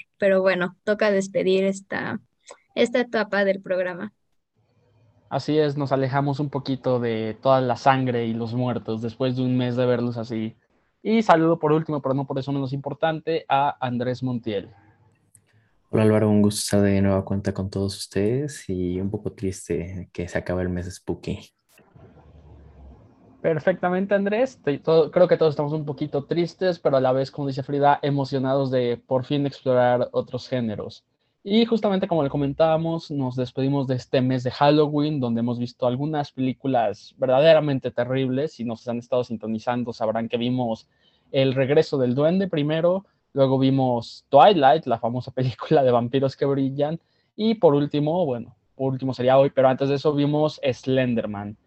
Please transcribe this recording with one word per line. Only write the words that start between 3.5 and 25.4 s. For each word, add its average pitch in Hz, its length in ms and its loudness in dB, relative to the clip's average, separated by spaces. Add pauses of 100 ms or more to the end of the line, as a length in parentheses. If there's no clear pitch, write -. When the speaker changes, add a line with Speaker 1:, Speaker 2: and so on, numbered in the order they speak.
Speaker 1:
programa. 185 520 -6 (1160)
Speaker 2:
Así 147 280 -2
es, 147 200 0
nos 139 140 -2
alejamos 135 480 0
un 143 100 -2
poquito 131 500 -2
de 110 400 -4
toda 131 220 4
la 123 140 0
sangre 127 500 2
y 113 80 -2
los 113 220 -6
muertos 113 460 -2
después 127 340 -2
de 127 80 -2
un 127 140 0
mes 123 180 0
de 123 100 0
verlos 120 320 0
así. 113 400 -6 (440)
Y 220 200 2
saludo 165 380 4
por 151 120 0
último, 156 300 0
pero 131 140 -2
no 139 100 -2
por 135 140 -6
eso 139 120 -6
menos 139 220 -4
importante, 156 720 -4
a 139 320 0
Andrés 123 440 -4
Montiel. 113 480 -6 (1200)
Speaker 3:
Hola 110 120 2
Álvaro, 107 260 4
un 104 120 4
gusto 104 180 2
estar 101 220 0
de 98 200 2
nueva 98 220 2
cuenta 98 300 -4
con 95 160 -6
todos 98 260 -4
ustedes 127 760 -4
y 90 300 -2
un 98 100 -4
poco 101 220 -8
triste 87 800 -8
que 87 160 -8
se - 100 -8
acabe 90 260 -4
el 90 60 -4
mes 90 220 -6
spooky. - 480 -10 (2000)
Speaker 2:
Perfectamente, 185 720 0
Andrés. 208 480 -2
Te-, 143 160 -2
todo, 156 320 2
creo 180 160 6
que 170 100 4
todos 160 140 2